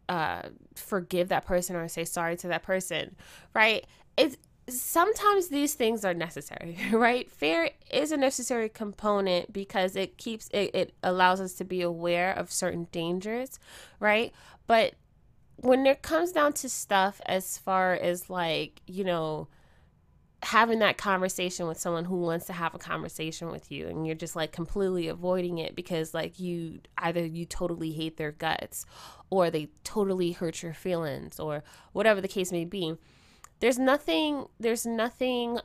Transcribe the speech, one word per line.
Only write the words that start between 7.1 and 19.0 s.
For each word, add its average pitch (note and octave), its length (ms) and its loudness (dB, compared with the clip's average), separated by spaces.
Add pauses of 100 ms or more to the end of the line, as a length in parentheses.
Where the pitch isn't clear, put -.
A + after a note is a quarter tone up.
Fear E4 420 0 (200)
is D4+ 220 2
a D4+ 40 0
necessary B3+ 520 0
component G3+ 840 0
because G3 460 -2
it F#3+ 200 -4
keeps, A3 360 -8
it, G3+ 200 0
it - 200 0 (100)
allows F#3 380 4
us F#3 140 -6
to F#3 100 -6
be F#3 160 -4
aware F3 500 0
of F3 180 -4
certain E3+ 440 -2
dangers, F#3+ 640 -4 (400)
right? G#3 320 2 (340)
But A3+ 280 6 (640)
when B3+ 280 6
it C#4 160 6
comes E4+ 300 0
down D4 220 4
to C4 160 -6
stuff G3 560 2
as - 320 -2
far F#3 360 2
as, F3 360 -2
like, E3 580 -2
you F#3 160 -6